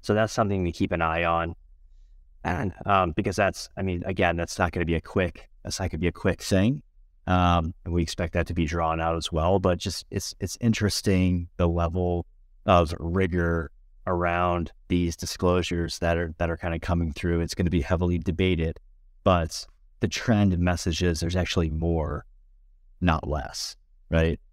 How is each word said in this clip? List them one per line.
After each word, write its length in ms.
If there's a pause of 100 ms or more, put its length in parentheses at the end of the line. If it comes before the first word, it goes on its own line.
So 140
that's 180
something 320
to 60
keep 200
an 120
eye 220
on. 300 (880)
And, 300 (140)
um, 240
because 240
that's, 420
I 60
mean, 200
again, 320
that's 220
not 140
gonna 120
be 120
a 60
quick, 460 (160)
that's 160
not 120
gonna 80
be 80
a 40
quick 300
thing. 400 (460)
Um, 480 (100)
and 80
we 80
expect 320
that 140
to 80
be 100
drawn 340
out 160
as 160
well, 280
but 180
just, 320
it's, 300
it's 200
interesting 1000
the 100
level 580 (400)
of 320
rigor 720 (380)
around 640 (160)
these 280
disclosures 840
that 180
are, 220
that 100
are 80
kinda 220
coming 340
through. 280
It's 120
gonna 160
be 120
heavily 360
debated, 640 (440)
but 440 (320)
the 80
trend 460
and 100
message 400
is 160
there's 160
actually 340
more, 560 (720)
not 280
less, 480 (340)
right? 300 (140)